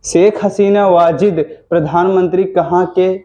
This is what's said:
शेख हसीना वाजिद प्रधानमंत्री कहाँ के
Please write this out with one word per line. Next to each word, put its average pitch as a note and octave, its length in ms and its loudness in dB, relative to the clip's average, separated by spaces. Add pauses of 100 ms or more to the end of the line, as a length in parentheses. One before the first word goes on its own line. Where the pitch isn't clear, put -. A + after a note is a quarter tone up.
शेख G#3 420 0
हसीना G3+ 420 0
वाजिद E3+ 800 0
प्रधानमंत्री F3+ 720 0
कहाँ F3 520 -2
के F#3 300 -2